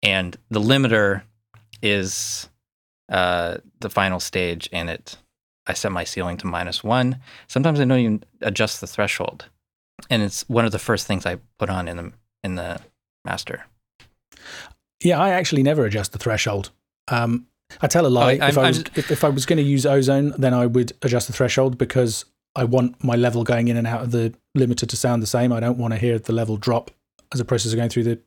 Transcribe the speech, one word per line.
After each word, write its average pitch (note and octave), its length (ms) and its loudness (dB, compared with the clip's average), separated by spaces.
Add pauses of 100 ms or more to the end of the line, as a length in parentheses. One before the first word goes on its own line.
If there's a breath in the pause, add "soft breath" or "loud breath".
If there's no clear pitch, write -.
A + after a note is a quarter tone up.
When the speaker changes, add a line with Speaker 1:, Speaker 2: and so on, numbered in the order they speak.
Speaker 1:
And F#2+ 360 0 (120)
the G#2+ 120 0
limiter A2 640 2 (580)
is, G2+ 680 -4 (600)
uh, F2+ 480 0 (240)
the G#2 80 -6
final F#2+ 320 0
stage, E2+ 500 -4
and E2+ 180 -6
it - 280 -12 (500)
I - 60 -4
set - 180 -4
my F2+ 120 -4
ceiling F2+ 340 -6
to - 100 -10
minus F2 360 -6
one. B2+ 340 0 (300 loud breath)
Sometimes D3 320 0
I C#3 60 4
don't B2+ 140 4
even G#2+ 240 0 (180)
adjust G#2+ 400 -2
the G2 60 -12
threshold. - 580 -4 (640)
And A2+ 140 2
it's - 260 -6
one A#2 160 2
of A2 60 -2
the A2 80 -4
first - 280 -2
things F#2+ 180 -2
I F2+ 120 -4 (220)
put G2 100 -4
on F#2 180 -2
in F2 100 -8
the, E2+ 160 -12 (300)
in F#2 120 -4
the F2 240 -8 (460)
master. - 400 -8 (1400 loud breath)
Speaker 2:
Yeah, E3+ 160 4
I F#3+ 120 4
actually E3 320 2
never C#3+ 220 4
adjust G#2 260 -2
the - 80 -10
threshold. G#2 520 -2 (360)
Um, A#2 400 0 (340 loud breath)
I D3 60 2
tell E3+ 180 4
a C#3 40 4
lie. B2+ 320 4
Speaker 1:
Oh, C#3+ 60 2
Speaker 2:
If D3 100 4
Speaker 1:
I'm, C3+ 60 4
Speaker 2:
I C3 40 4
Speaker 1:
I'm - 20 4
Speaker 2:
was, C3 100 2 (160)
if, D3+ 160 -2
if D3+ 120 0
I D3+ 60 4
was C3+ 160 -2
gonna D#3+ 160 2
use C#3 240 2
Ozone, C#3 520 4
then C3 160 2
I B2 120 4
would A#2+ 360 2
adjust A#2+ 260 0
the A#2+ 60 -8
threshold C3 440 2
because A#2+ 480 0 (300)
I C3 100 0
want B2 380 2
my B2 120 2
level A#2 280 2
going A#2 240 2
in A#2 100 0
and A#2 100 0
out A2+ 140 -4
of A#2+ 100 -4
the A2+ 220 0 (240)
limiter B2 300 0
to - 100 -6
sound A#2+ 260 2
the G#2 40 -4
same. B2 260 2
I A#2 60 0
don't A#2+ 180 0
wanna A2+ 200 -2
hear A#2 220 2
the A2+ 140 -4
level A2 240 0
drop A#2 340 0 (420)
as C3 60 -2
the A#2 60 -2
processor A2+ 300 -2
going A2+ 140 0
through A#2 140 0
the A#2 240 0